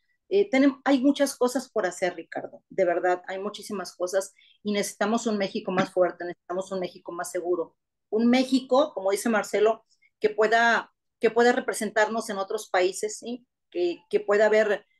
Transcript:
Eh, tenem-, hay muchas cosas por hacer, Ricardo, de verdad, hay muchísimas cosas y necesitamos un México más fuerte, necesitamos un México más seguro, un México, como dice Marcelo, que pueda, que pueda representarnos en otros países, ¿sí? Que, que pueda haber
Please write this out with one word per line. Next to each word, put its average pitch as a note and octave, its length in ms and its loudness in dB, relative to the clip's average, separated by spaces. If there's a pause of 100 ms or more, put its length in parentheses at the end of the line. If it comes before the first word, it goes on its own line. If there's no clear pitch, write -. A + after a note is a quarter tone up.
(280)
Eh, G3 220 2
tenem-, C4+ 340 2
hay C#4 160 4
muchas C#4 360 2
cosas B3 340 -2
por G3 160 -2
hacer, F3 300 -4
Ricardo, - 520 -12
de - 160 0
verdad, F3+ 440 0
hay F#3+ 100 -8
muchísimas G3 580 -10
cosas F#3+ 380 -4 (280)
y G#3 100 -4
necesitamos G3+ 540 -2
un G#3+ 120 0
México G3 340 -4
más F#3 200 -2
fuerte, F3 320 0
necesitamos F3+ 480 -10
un F#3+ 80 -4
México F3+ 320 -10
más F3 180 -10
seguro, - 460 -4 (340)
un A3+ 180 2
México, C4 680 2
como F#3+ 180 -2
dice G3+ 160 -2
Marcelo, G#3+ 560 0 (360)
que G#3+ 100 2
pueda, A3+ 640 2 (280)
que A3 100 2
pueda A#3+ 220 6
representarnos A3 800 -2
en G3 80 -6
otros G#3+ 320 -6
países, F#3+ 480 0
¿sí? A#3+ 280 -12 (240)
Que, F3 300 -4 (100)
que G#3 100 0
pueda G#3 260 2
haber G#3 380 2 (160)